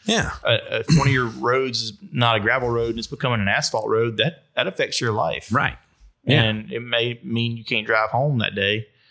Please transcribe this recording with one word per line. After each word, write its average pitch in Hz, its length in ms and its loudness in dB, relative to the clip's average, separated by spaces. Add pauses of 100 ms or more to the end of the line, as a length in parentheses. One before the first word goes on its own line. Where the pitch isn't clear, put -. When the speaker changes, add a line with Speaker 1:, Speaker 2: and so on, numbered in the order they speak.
Speaker 1:
Yeah. 208 280 0 (100)
Speaker 2:
a, 113 380 0
if - 40 -6 (140)
one 135 80 2
of 139 60 2
your 131 120 2
roads 120 560 -2
is 110 120 -8 (180)
not 120 240 4
a 110 40 2
gravel 120 300 2
road 117 220 0
and 113 80 -4
it's 110 80 -8
becoming 123 340 -2
an 98 60 0
asphalt 110 420 0
road, 113 280 0
that, 147 260 -2 (120)
that 131 120 0
affects 156 340 -2
your 120 120 0
life. - 380 -2
Speaker 1:
Right. 139 260 0 (480)
Yeah. 139 180 6
Speaker 2:
And 110 280 -2
it 117 100 -6
may 120 420 -2
mean 117 340 -2
you 113 80 -14
can't 113 220 -2
drive 110 240 2
home 135 260 0
that 107 160 2
day. 101 320 0 (260)